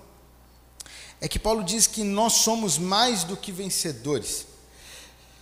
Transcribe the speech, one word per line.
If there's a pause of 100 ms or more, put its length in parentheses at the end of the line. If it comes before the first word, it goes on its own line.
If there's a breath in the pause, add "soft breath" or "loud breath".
(1200 loud breath)
é
que
Paulo
diz
que
nós
somos
mais
do
que
vencedores. (960 loud breath)